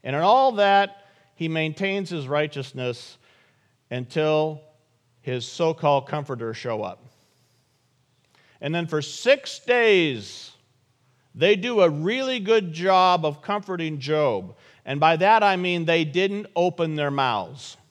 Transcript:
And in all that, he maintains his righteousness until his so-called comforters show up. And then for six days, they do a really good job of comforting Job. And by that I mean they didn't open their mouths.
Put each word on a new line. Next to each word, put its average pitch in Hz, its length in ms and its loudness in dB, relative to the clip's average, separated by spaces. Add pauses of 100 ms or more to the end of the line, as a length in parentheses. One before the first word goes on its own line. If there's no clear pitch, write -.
And 131 100 -4
in 151 80 0
all 254 300 6
that, 196 560 2 (260)
he 165 140 -6
maintains 165 600 -2
his 151 200 -8
righteousness 135 880 -6 (720)
until 151 680 -2 (600)
his 123 240 -8
so-called 151 640 0
comforters 120 500 -8
show 113 240 -6
up. 95 240 -10 (1600)
And 147 120 -4
then 170 140 -2
for 151 160 -2
six - 560 0
days, 190 920 0 (840)
they 185 220 4
do 226 240 -2
a 170 100 6
really 240 480 -2
good 202 340 0
job 180 520 2
of 147 180 -4
comforting 175 560 -6
Job. 131 560 -2 (300)
And 139 140 -6
by 160 180 4
that 208 280 4
I 196 100 4
mean 180 300 -2
they 165 200 2
didn't 196 520 -4
open 170 400 -2
their 143 160 -2
mouths. 123 640 -4 (140)